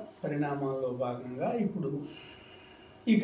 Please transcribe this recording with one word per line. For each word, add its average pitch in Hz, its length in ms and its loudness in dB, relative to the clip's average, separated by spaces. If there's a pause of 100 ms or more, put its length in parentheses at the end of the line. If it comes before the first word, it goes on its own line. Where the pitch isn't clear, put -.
(220)
పరిణామాల్లో 143 680 0 (140)
భాగంగా 123 440 -4 (160)
ఇప్పుడు 143 260 -2 (1200)
ఈ - 120 10